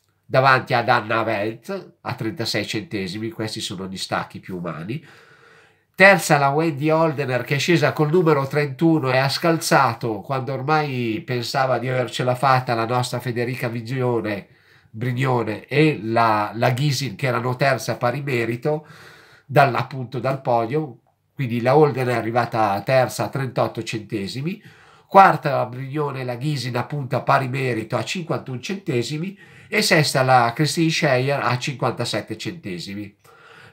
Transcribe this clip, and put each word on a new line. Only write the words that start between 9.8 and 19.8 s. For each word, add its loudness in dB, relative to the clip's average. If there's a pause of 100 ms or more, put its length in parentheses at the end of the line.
quando -6
ormai -2
pensava 0
di -4
avercela -2
fatta, 2
la 0
nostra -2
Federica -4
Vigione, -2 (440)
Brignone -2
e 4
la, 2
la 2
Ghisin -2
che -4
erano 0
terze 0
a -2
pari -2
merito, -2 (580)
dal, 4
appunto -6